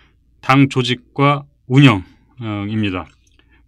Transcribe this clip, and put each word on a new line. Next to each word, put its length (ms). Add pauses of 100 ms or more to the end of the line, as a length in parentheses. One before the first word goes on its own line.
(420)
당 280
조직과 760 (200)
운영입니다. 1400 (600)